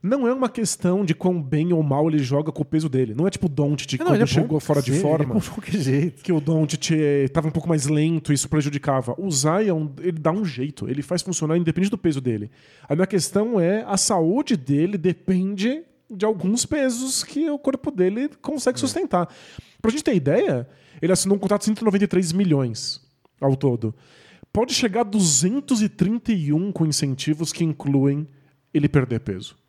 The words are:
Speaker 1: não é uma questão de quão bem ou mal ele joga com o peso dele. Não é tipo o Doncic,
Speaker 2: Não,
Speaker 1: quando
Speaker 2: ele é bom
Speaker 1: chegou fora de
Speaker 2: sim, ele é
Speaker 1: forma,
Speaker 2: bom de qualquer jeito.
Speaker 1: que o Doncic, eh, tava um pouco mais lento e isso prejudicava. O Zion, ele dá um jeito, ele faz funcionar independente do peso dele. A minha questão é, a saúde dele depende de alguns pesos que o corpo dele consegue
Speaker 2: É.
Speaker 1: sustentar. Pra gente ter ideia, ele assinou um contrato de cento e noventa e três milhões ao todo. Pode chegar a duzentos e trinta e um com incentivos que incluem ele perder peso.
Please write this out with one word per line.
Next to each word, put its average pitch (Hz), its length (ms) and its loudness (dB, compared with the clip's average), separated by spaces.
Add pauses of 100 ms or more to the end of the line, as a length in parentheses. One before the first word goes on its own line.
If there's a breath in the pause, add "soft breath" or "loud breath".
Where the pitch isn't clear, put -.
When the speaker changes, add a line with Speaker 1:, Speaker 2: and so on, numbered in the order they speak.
Speaker 1:
não 233 280 0
é 240 40 2
uma 262 160 0
questão 202 560 0
de 165 120 0
quão 180 260 0
bem 156 300 0
ou 160 100 2
mal 147 260 2
ele 156 120 2
joga 143 320 0
com 156 100 -4
o - 20 0
peso 156 240 -2
dele. 127 240 0
Não 143 140 0
é 196 40 2
tipo - 160 -4
o - 20 2
Doncic, 143 500 -2
Speaker 2:
Não, 320 80 -2
Speaker 1:
quando 359 80 6
Speaker 2:
ele 208 80 4
é - 40 4
bom - 60 -2
Speaker 1:
chegou 156 280 2
fora 143 200 2
de 127 120 0
Speaker 2:
sim, 143 60 2
ele - 20 2
é - 20 -2
Speaker 1:
forma, 147 320 2
Speaker 2:
bom 214 60 2
de - 100 -6
qualquer 202 300 -6
jeito. 143 420 0
Speaker 1:
que 185 100 -2
o 156 80 2
Doncic, 156 520 0
eh, 143 340 2
tava 151 220 0
um - 20 -2
pouco 165 180 -4
mais 151 200 0
lento 156 420 2
e 143 60 4
isso - 120 -4
prejudicava. 139 680 0
O 190 140 -4
Zion, 156 560 0 (100)
ele 170 220 -2
dá 151 100 2
um 208 140 0
jeito, 135 440 -6
ele 139 140 -4
faz 175 200 -4
funcionar 165 360 -2
independente 175 320 0
do 196 80 -4
peso 147 220 0
dele. 113 320 -4 (360 loud breath)
A 143 60 0
minha 175 140 2
questão 208 500 0
é, 190 300 2
a 196 80 -2
saúde 202 600 2
dele 147 400 0
depende 190 840 0 (260)
de 208 160 -4
alguns 214 400 0
pesos 262 600 -2
que 302 260 -2
o 294 80 -4
corpo 277 320 -4
dele 220 400 0 (100)
consegue 254 360 -2
Speaker 2:
É. - 20 -8
Speaker 1:
sustentar. 254 500 -2 (540 loud breath)
Pra 220 80 2
gente 294 140 -4
ter 269 100 2
ideia, 147 540 0 (340 loud breath)
ele 170 100 2
assinou 190 240 2
um 190 40 -4
contrato 202 220 0
de - 40 -2
cento 214 140 0
e 226 40 -6
noventa 202 200 2
e - 20 0
três 180 260 0
milhões 143 680 0 (400)
ao 135 160 2
todo. 117 360 0 (600 loud breath)
Pode 247 200 0
chegar 226 280 0
a - 20 4
duzentos 208 800 2
e 208 60 2
trinta 220 440 -2
e 151 200 0
um 180 180 0
com 165 160 -2
incentivos 151 680 -2
que - 120 -2
incluem 139 600 0 (480 soft breath)
ele 147 160 2
perder 127 300 0
peso. 98 380 -8 (120)